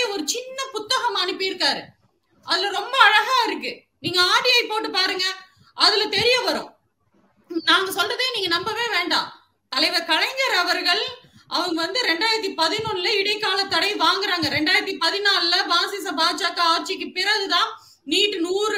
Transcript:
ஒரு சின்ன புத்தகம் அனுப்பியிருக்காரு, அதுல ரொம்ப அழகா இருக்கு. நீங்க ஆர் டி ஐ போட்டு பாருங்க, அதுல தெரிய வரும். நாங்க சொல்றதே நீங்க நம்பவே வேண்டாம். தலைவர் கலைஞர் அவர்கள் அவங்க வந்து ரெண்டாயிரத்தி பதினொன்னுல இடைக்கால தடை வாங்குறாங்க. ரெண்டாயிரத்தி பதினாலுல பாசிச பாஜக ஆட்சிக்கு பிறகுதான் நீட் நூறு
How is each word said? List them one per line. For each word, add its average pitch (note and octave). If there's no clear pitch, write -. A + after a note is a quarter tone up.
ஒரு G4+
சின்ன B4+
புத்தகம் A4+
அனுப்பியிருக்காரு, F4+
அதுல F4+
ரொம்ப A#4+
அழகா A4
இருக்கு. G4
நீங்க F4
ஆர் G#4
டி B4
ஐ A#4+
போட்டு G#4+
பாருங்க, F#4
அதுல G4
தெரிய A4
வரும். C#4+
நாங்க F#4
சொல்றதே A#4
நீங்க G4+
நம்பவே G#4
வேண்டாம். F4
தலைவர் E4+
கலைஞர் A#4
அவர்கள் F4+
அவங்க E4
வந்து F#4
ரெண்டாயிரத்தி A4
பதினொன்னுல G#4
இடைக்கால G4+
தடை F#4+
வாங்குறாங்க. F4+
ரெண்டாயிரத்தி F#4+
பதினாலுல F4+
பாசிச F4+
பாஜக E4+
ஆட்சிக்கு E4+
பிறகுதான் G4+
நீட் G4
நூறு G4+